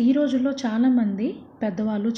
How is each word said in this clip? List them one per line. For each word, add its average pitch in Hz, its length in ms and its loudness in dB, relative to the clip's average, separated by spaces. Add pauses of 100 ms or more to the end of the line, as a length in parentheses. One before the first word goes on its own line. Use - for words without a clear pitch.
ఈ 240 140 6
రోజుల్లో 269 340 0 (100)
చాలామంది 226 640 2 (360)
పెద్దవాళ్ళు, 214 560 -2